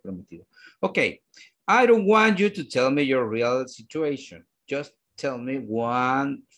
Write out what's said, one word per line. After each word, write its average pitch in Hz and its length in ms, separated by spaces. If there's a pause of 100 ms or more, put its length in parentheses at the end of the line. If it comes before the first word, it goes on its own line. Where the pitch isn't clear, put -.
prometido. 87 420 (360)
Ok. 190 180 (720)
I 240 180
don't 226 200
want 214 320
you 202 120
to 170 140
tell 131 260
me 143 120
your 131 260
real 120 380
situation. 135 760 (240)
Just 143 240 (240)
tell 131 220
me 131 200
one 123 840 (160)